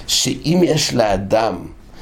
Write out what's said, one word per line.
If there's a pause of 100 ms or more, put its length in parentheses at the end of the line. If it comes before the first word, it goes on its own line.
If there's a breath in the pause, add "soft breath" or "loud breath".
שאם
יש
לאדם, (460 loud breath)